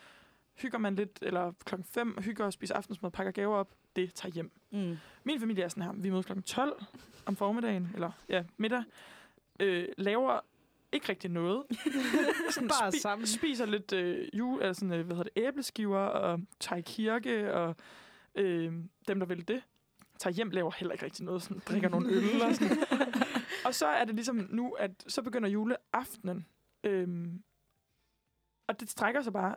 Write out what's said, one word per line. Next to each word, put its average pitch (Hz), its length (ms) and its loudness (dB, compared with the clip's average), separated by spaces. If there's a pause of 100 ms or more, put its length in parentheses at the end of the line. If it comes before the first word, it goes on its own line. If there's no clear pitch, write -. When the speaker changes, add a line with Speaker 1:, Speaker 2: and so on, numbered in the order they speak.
(560)
Speaker 1:
hygger 247 220 -4
man 208 180 2
lidt, 202 260 -2
eller 175 300 0 (140)
klokken 185 260 -6
fem, 233 300 -2
hygger 214 240 -2
og 196 80 0
spiser - 220 -4
aftensmad, 190 360 -4
pakker 190 200 -2
gaver 208 240 2
op, 196 140 2 (260)
det 185 180 0
tager 185 200 -8
hjem. 165 180 -6 (200)
Speaker 2:
Mm. 180 260 -2 (260)
Speaker 1:
Min 285 160 0
familie 220 240 0
er 175 40 0
sådan 175 160 -4
her, 175 100 -2
vi 196 160 -2
mødes 185 160 2
klokken 190 180 -6
tolv 277 300 0 (520)
om 202 100 0
formiddagen, 202 580 0
eller 170 180 -2 (180)
ja, 180 140 2 (140)
middag, 226 260 0 (760)
øh, 180 280 2 (100)
laver 233 420 2 (520)
ikke 294 180 -2
rigtig 185 220 -2
noget. 175 320 0 (440)
Speaker 2:
<laughs> 302 440 2
Speaker 1:
Sådan 247 180 0
Speaker 3:
Bare 233 220 4
Speaker 1:
spi-, 190 100 0
Speaker 3:
sammen. 208 260 -2
Speaker 1:
spiser 233 380 0
lidt, 208 280 0
øh, 180 400 0
jule-, 247 280 0
eller 190 120 2
sådan, 180 200 -2
øh, 165 120 0
hvad 175 100 -4
hedder 175 200 -2
det, 220 80 2
æbleskiver 233 560 0
og 190 400 2 (200)
tager - 200 -2
i - 60 -6
kirke, 220 680 0
og, 170 220 2 (600)
øh, 170 380 2 (340)
dem, 196 120 0
der 185 60 0
vil 175 220 -4
det, 247 140 0 (580)
tager 180 140 0
hjem, 214 160 0
laver 175 280 0
heller 180 140 -2
ikke - 140 -6
rigtig - 200 -8
noget, 175 160 -2
sådan, 185 260 -8
drikker 196 220 2
nogle 180 200 2
øl 214 320 4
og 233 140 4
sådan. 220 220 4 (880)
Og 262 80 2
så 320 120 2
er 247 180 4
det 220 100 -2
ligesom 233 200 0 (140)
nu, 240 220 0
at 196 200 -2 (160)
så - 140 -2
begynder 226 280 0
juleaftenen. 214 960 -2 (380)
Øhm, 180 600 0 (1200)
og - 120 -2
det 220 100 -10
strækker 233 320 2
sig 226 120 -2
bare 190 240 0